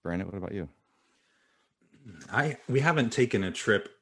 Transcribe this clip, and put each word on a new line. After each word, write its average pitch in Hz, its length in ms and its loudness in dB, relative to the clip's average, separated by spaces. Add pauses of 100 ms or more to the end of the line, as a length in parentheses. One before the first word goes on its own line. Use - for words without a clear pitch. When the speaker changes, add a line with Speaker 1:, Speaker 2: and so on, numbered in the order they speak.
Speaker 1:
Brandon, 87 260 -4
what 92 80 -10
about 92 180 -8
you? 92 140 -8 (1600)
Speaker 2:
I, 143 240 0 (120)
we 127 120 2
haven't 147 300 4
taken 117 340 2
a 92 60 -2
trip - 400 0 (120)